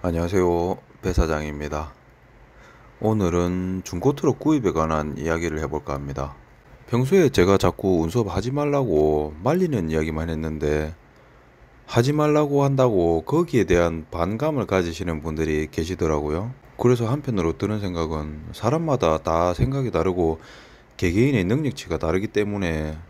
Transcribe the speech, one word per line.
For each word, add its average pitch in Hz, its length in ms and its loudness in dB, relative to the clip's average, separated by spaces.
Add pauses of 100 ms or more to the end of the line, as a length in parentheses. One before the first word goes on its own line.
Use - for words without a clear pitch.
(100)
안녕하세요, 87 680 0 (240)
배 92 100 -2
사장입니다. 76 800 -2 (1040)
오늘은 92 880 0
중고 123 300 0
트럭 143 240 0
구입에 131 340 2
관한 78 460 -2
이야기를 82 460 -2
해볼까 71 280 -6
합니다. 69 420 -6 (520)
평소에 139 420 2
제가 95 300 4
자꾸 92 440 2
운수업 90 320 -2
하지 120 160 -2
말라고 82 840 0 (100)
말리는 139 460 0
이야기만 80 400 -2
했는데, 78 640 -2 (920)
하지 127 300 2
말라고 151 500 2
한다고 107 640 4
거기에 151 380 2
대한 85 460 2
반감을 110 540 -2
가지시는 85 560 -2
분들이 78 500 -2
계시더라고요. 82 840 -2 (240)
그래서 117 280 2
한편으로 107 520 -2
드는 104 200 -4
생각은 80 720 -6
사람마다 123 680 0
다 85 340 0
생각이 131 380 -2
다르고 82 500 0 (560)
개개인의 104 480 2
능력치가 120 540 -2
다르기 92 300 0
때문에 85 680 -2 (140)